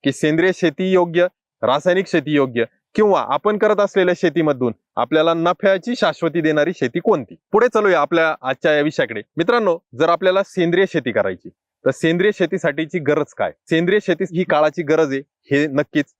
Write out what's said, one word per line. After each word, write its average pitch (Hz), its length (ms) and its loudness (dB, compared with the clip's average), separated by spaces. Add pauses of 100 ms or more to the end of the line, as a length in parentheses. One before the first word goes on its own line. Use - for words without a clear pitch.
की 135 80 0
सेंद्रिय 160 420 0
शेती 185 380 -2
योग्य, 175 340 2 (360)
रासायनिक 175 440 0
शेती 151 280 -2
योग्य 127 300 0 (300)
किंवा 190 340 2
आपण 202 300 -2
करत 214 220 2
असलेल्या 185 360 2
शेतीमधून 143 560 0 (240)
आपल्याला 156 380 2
नफ्याची 190 640 -2
शाश्वती 165 440 -2
देणारी 156 360 0
शेती 143 240 -4
कोणती. 180 340 -2 (180)
पुढे 214 220 4
चलूया 196 260 2
आपल्या 160 420 0
आजच्या 135 320 -2
या 147 60 2
विषयाकडे. 127 420 -4 (140)
मित्रांनो, 185 420 0 (200)
जर 160 100 2
आपल्याला 185 340 2
सेंद्रिय 175 500 0
शेती 127 200 -4
करायची 95 360 -4 (360)
तर 131 60 2
सेंद्रिय 175 440 0
शेतीसाठीची 165 640 -4
गरज 147 380 -2
काय? 92 160 -4 (140)
सेंद्रिय 175 360 0
शेती 185 220 -2 (120)
ही 180 80 -2
काळाची 156 380 0
गरज 156 300 0
आहे 135 100 -6 (200)
हे 143 240 0
नक्कीच. 143 380 -2 (160)